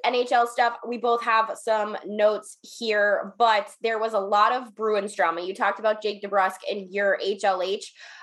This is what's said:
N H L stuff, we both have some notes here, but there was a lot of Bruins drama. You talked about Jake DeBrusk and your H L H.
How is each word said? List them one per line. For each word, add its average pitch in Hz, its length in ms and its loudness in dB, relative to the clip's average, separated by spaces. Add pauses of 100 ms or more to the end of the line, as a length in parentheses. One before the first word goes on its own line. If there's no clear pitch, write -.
N 240 120 2
H 247 180 0
L 240 140 4
stuff, 240 320 0 (100)
we 240 80 -6
both 233 260 0
have 220 400 0
some 214 440 -2
notes 208 560 0
here, 208 720 0
but 214 340 2 (120)
there 226 160 -2
was 220 160 -2
a 208 40 2
lot 208 340 4
of 247 220 -6
Bruins 208 400 -2
drama. 185 120 2 (160)
You 190 120 -6
talked 202 260 0
about 214 200 0
Jake 208 220 -6
DeBrusk 190 360 0 (120)
and 196 240 -6
your 202 260 2
H 196 220 -4
L 190 180 2
H. 190 320 -4 (300)